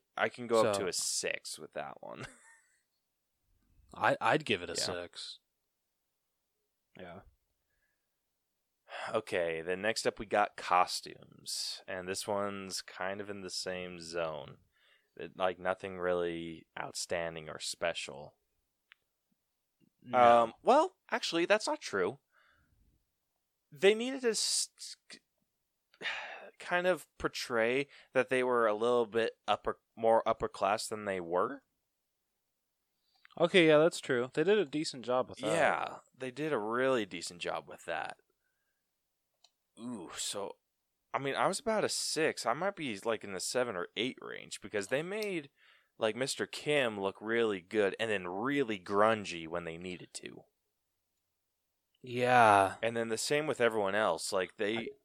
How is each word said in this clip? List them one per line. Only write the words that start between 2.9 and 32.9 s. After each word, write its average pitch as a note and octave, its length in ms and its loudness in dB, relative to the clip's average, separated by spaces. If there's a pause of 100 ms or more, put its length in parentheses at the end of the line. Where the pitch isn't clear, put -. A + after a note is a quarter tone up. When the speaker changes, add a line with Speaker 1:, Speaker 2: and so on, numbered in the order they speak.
Speaker 1:
<laughs> - 840 -20
Speaker 2:
I, A#2 260 2
I'd C#3+ 260 2
give G2 160 0
it E2+ 80 -8
a D#2+ 80 -8
Speaker 1:
Yeah. F2+ 240 -4
Speaker 2:
six. - 360 -14 (1600)
Yeah. F2+ 220 -16 (1900)
Speaker 1:
Okay, E2+ 500 -2
then F#2 180 -4
next A2 240 -2
up A#2+ 120 -4
we A2 80 -10
got G#2 300 0
costumes. - 1300 -2
And F#2 220 -8
this F#2+ 180 -6
one's G2+ 560 -4
kind G2 380 -6
of G2+ 100 -10
in G2+ 120 -10
the F2+ 80 -10
same F2+ 500 -8
zone. D#2+ 560 -6 (600)
It, E2 200 -12
like, F#2 220 -2
nothing F#2 400 -4
really E2+ 680 -2 (140)
outstanding E2 680 -6
or D2+ 120 -10
special. D2 760 -6 (1700)
Speaker 2:
No. A#2+ 380 8
Speaker 1:
Um, A2+ 100 0 (100)
well, D4 300 6 (180)
actually, E3+ 340 -2
that's G#3 220 2
not D4+ 140 -4
true. G2+ 380 -2 (1500)
They F#3 220 6
needed B3+ 280 -4
to A#3+ 80 2
s-, - 380 0 (100)
s-, - 180 -16 (1040)
<sighs> - 60 -6 (540)
kind F3 260 0
of F3+ 200 2 (120)
portray B2+ 720 0 (260)
that B2+ 160 4
they C3 140 4
were A#2+ 240 4
a G#2+ 60 4
little A#2+ 320 2
bit A2+ 260 0 (160)
upper, G#2 300 0 (180)
more A2+ 300 6
upper A2+ 220 0
class G2+ 380 0
than G#2+ 180 -8
they G2 160 -2
were. F2+ 420 -2 (1800)